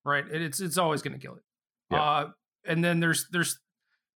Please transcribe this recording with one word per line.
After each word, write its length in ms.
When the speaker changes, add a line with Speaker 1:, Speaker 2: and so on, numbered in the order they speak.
Speaker 1:
right? 180
And 180
it's, 160
it's 200
always 240
gonna 160
kill 160
it. 80
Speaker 2:
Yeah. 120
Speaker 1:
Uh, 280
and 160
then 180
there's, 300
there's 300